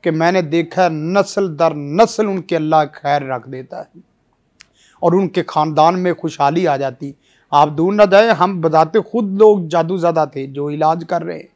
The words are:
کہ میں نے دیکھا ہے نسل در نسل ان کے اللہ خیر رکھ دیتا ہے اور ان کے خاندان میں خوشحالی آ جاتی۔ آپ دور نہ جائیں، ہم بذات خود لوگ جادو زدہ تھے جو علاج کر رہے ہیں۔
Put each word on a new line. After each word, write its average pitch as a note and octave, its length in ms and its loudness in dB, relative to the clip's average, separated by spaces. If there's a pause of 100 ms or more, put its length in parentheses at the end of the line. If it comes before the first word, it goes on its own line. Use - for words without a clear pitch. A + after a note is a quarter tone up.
کہ F3 100 -2
میں D#3+ 200 2
نے F#3 100 2
دیکھا E3 420 -2
ہے F3 60 2
نسل E3+ 680 -2
در D#3+ 160 0
نسل E3+ 520 0
ان F#3+ 140 -4
کے - 140 -6
اللہ D#3 200 0 (180)
خیر C#3+ 280 -4
رکھ C3 280 -10
دیتا C3 300 -16
ہے - 200 -20 (1000)
اور F3 120 0
ان F#3 180 0
کے F3 180 -4
خاندان D#3 520 0
میں F3+ 140 -2
خوشحالی D#3+ 540 -2
آ C#3+ 100 0
جاتی۔ C3+ 340 -8 (400)
آپ D3+ 180 4
دور D#3+ 240 0
نہ G#3 80 4 (100)
جائیں، G#3+ 180 6
ہم F3+ 320 0
بذات D#3+ 320 2
خود A3 300 -2
لوگ G3+ 440 4
جادو E3 300 -2
زدہ E3 360 0
تھے C3+ 140 -8
جو C#3+ 220 -8
علاج D#3 380 -2
کر E3+ 160 -4
رہے E3+ 120 -8
ہیں۔ - 200 -18